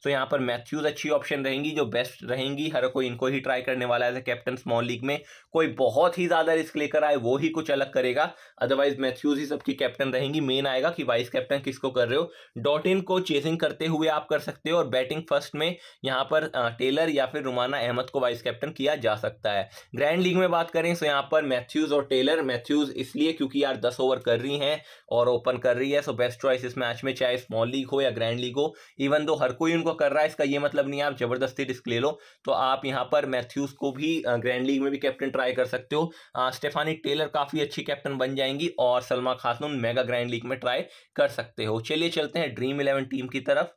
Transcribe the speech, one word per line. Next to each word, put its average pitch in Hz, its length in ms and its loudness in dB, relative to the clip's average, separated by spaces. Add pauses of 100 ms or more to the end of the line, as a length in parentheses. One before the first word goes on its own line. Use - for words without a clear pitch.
तो 143 60 0
यहाँ 131 220 2
पर 143 80 2
मैथ्यूज 127 460 -2
अच्छी 151 240 -2
ऑप्शन 143 360 0
रहेंगी, 139 260 -2
जो 151 140 0
बेस्ट 120 380 -4
रहेंगी, 135 460 -2
हर 127 180 0
कोई 131 200 0
इनको 120 200 -2
ही 135 120 0
ट्राई 127 220 -2
करने 127 240 -2
वाला 120 200 2
है 120 60 2
एज 123 60 -4
अ 127 40 -6
कैप्टन 127 340 -4
स्मॉल 120 300 0
लीग 120 180 -6
में। 143 180 -2 (300)
कोई 160 160 2
बहुत 135 520 2
ही 175 80 0
ज़्यादा 165 260 4
रिस्क 160 240 0
लेकर 147 260 2
आए, 147 120 4
वो 127 220 2
ही 156 120 2
कुछ 156 220 -2
अलग 139 220 0
करेगा, 135 400 2 (300)
otherwise 135 360 2
मैथ्यूज 135 400 0
ही 151 60 -4
सबकी 139 280 -4
कैप्टन 135 360 -2
रहेंगी। 143 320 0
मेन 135 260 0
आएगा 131 220 2
कि 170 140 -6
वाइस 120 260 0
कैप्टन 131 300 -2
किसको 139 320 -4
कर 120 160 2
रहे 123 100 0
हो। 165 140 -2 (260)
डॉटिन 151 440 2
को 185 180 0
चेजिंग 160 400 0
करते 156 260 -2
हुए 160 220 2
आप 151 220 0
कर 151 100 2
सकते - 300 -8
हो, 165 80 2
और 160 100 2
बैटिंग 131 420 -2
फर्स्ट 147 260 0
में 165 220 -2 (280)
यहाँ 131 180 0
पर, 156 320 0
अ, 120 140 0
टेलर 135 400 0
या 139 160 2
फिर 151 160 -4
रुमाना 131 380 0
अहमद 120 300 -2
को 143 100 -2
वाइस 120 220 0
कैप्टन 127 300 -4
किया 143 240 0
जा 110 200 0
सकता 107 360 -4
है। 98 180 -2 (260)
ग्रैंड 151 260 2
लीग 180 160 2
में 180 140 4
बात 170 200 0
करें, 170 240 0
so 170 80 -4
यहाँ 139 280 0
पर 156 120 4
मैथ्यूज 139 480 0
और 143 140 2
टेलर, 139 360 4
मैथ्यूज 139 460 0
इसलिए 147 460 -2
क्योंकि 139 300 0
यार 135 140 0
दस 120 220 0
ओवर 131 200 4
कर 117 200 2
रही 139 180 -2
हैं 147 260 0 (280)
और 120 180 4
ओपन 123 280 2
कर 120 200 2
रही 139 140 0
है, 143 100 2
so 139 120 -4
बेस्ट 120 280 0
चॉइस 127 240 2
इस 123 120 -6
मैच 120 260 -2
में, 135 100 0
चाहे 127 240 0
स्मॉल 117 320 -2
लीग 131 180 -2
हो 135 140 0
या 131 80 4
ग्रैंड 113 300 -2
लीग 123 160 -4
हो, 151 200 0 (260)
even 139 180 4
though 151 220 0
हर 127 100 2
कोई 160 220 0
उनको 165 200 0
कर 147 180 2
रहा 147 100 2
है, 151 60 2
इसका 156 160 -2
ये 143 160 0
मतलब 143 280 0
नहीं 143 120 -4
है 143 60 0
आप 139 120 -2
ज़बरदस्ती 127 460 -2
रिस्क 127 240 -6
ले 120 120 0
लो। 147 200 0 (260)
तो 131 60 0
आप 131 340 2
यहाँ 131 260 -2
पर 147 140 2
मैथ्यूज 131 460 -2
को 139 200 -4
भी, 156 320 -2
अ, 120 120 2
ग्रैंड 123 300 0
लीग 135 160 2
में 139 100 0
भी 139 60 -4
कैप्टन 139 320 -2
ट्राई 131 220 0
कर 127 140 0
सकते 127 300 -4
हो। 165 180 0 (220)
अ, 127 160 0
स्टेफानी 151 420 -2
टेलर 151 340 -2
काफ़ी 147 340 -2
अच्छी 143 220 -4
कैप्टन 143 340 -4
बन 131 180 0
जाएंगी, 139 340 0 (100)
और 123 220 4
सलमा 127 320 0
खातून 123 380 -4
मेगा 123 320 0
ग्रैंड 123 260 -2
लीग 117 160 -6
में 127 140 -6
ट्राई 123 220 -2 (340)
कर 143 120 4
सकते - 380 -6
हो। 110 160 0
चलिए 156 280 0
चलते 160 300 -2
हैं 147 140 -2
ड्रीम 135 280 -2
इलेवन 139 240 0
टीम 131 220 -6
की 127 120 -4
तरफ। 143 360 0